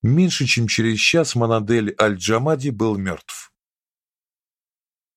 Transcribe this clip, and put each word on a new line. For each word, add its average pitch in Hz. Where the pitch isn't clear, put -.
Меньше 147
чем 117
через 110
час -
Манадель 113
Аль-Джамади 113
был 110
мёртв». -